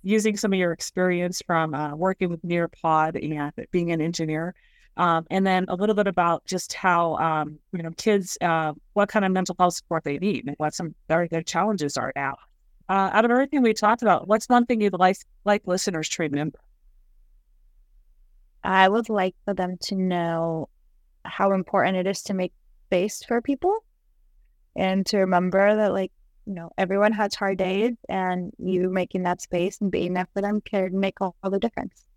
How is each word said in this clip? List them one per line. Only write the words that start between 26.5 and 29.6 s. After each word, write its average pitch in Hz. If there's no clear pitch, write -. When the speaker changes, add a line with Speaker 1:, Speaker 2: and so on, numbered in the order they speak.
Speaker 2:
know, 170
everyone 196
has 208
hard 196
days, 190
and 180
you 185
making 185
that 180
space 180